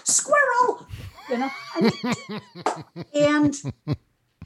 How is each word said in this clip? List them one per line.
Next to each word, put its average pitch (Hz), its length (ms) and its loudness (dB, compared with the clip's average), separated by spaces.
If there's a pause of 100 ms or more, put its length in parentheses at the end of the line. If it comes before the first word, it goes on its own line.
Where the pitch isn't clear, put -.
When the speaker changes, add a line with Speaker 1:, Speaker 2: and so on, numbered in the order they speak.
Speaker 1:
squirrel," 508 800 2 (440)
you 240 80 0
know? 269 120 -2 (240)
I 339 60 0
mean, - 1300 -4
Speaker 2:
<laughs> - 60 -10
Speaker 1:
and 294 800 2 (500)